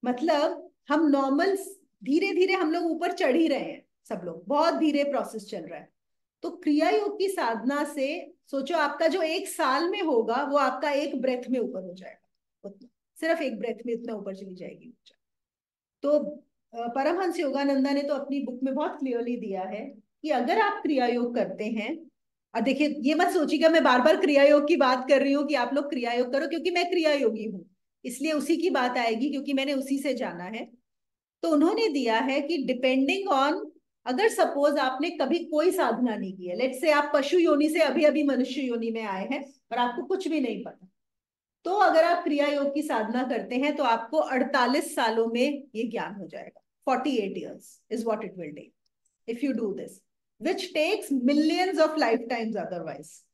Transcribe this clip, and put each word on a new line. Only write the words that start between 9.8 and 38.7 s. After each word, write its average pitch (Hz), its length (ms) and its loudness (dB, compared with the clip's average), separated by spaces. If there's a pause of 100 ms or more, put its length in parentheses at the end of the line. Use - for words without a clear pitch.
में 415 120 -2
होगा 247 420 0
वो 277 140 0
आपका 277 340 0
एक 285 300 -2
breath 247 280 -2
में 254 100 0
ऊपर 190 240 -6
हो 175 100 -12
जाएगा, - 340 -20 (360)
उतना, 202 240 -18 (300)
सिर्फ 330 240 -2
एक 233 180 -4
breath 226 260 -6
में 240 80 -4
इतना 233 200 -8
ऊपर 196 220 -10
चली 190 200 -14
जाएगी 160 320 -16
ऊर्जा। - 280 -20 (880)
तो, 294 160 4 (540)
अ, 233 140 -6
परमहंस 320 520 0
योगानंदा 277 520 2
ने 285 120 2
तो 285 100 -2
अपनी 277 260 -4
बुक - 240 -8
में 262 120 0
बहुत 302 240 -2
clearly 240 380 -2
दिया 190 260 -6
है 202 220 -8 (360)
कि 311 80 -6
अगर 277 300 2
आप 415 220 0
क्रिया 254 260 2
योग 240 280 0
करते 208 300 -4
हैं, 233 300 -4 (580)
और 233 80 -2
देखिए 269 260 2 (120)
ये 277 160 2
मत 349 120 4
सोचिएगा 320 420 2
मैं 320 140 4
बार 247 180 6
बार 311 160 6
क्रिया 277 260 4
योग 294 240 6
की 339 100 4
बात 254 320 2
कर 277 120 6
रही 277 120 2
हूँ 285 140 0
कि 294 80 0
आप 240 180 0
लोग 285 160 -2
क्रिया 240 240 -4
योग 247 180 0
करो, 254 160 0
क्योंकि 330 240 -2
मैं 349 180 0
क्रिया 320 240 2
योगी 220 320 0
हूँ, 190 200 -10 (400)
इसलिए 277 260 -4
उसी 302 260 0
की 330 120 0
बात 247 280 0
आएगी, 233 320 0
क्योंकि 277 240 -6
मैंने 269 200 0
उसी 262 240 -2
से 277 160 -2
जाना 185 300 -6
है। 220 220 -10 (800)
तो 330 60 0
उन्होंने 359 400 4
दिया 240 300 2
है 262 220 0
कि 311 160 -2 (100)
depending 269 680 2
on, 285 260 2 (460)
अगर 262 240 2
suppose 302 480 2
आपने 269 320 0
कभी 320 360 0
कोई 320 260 2
साधना 247 440 0
नहीं 190 220 -6
की 180 100 -10
है, 175 100 -6
let's 254 220 -2
say 311 140 4
आप 294 220 2
पशु 285 220 2
योनि 311 320 4
से 330 120 2
अभी 294 220 2
अभी 302 200 6
मनुष्य 254 380 0
योनि 233 300 -4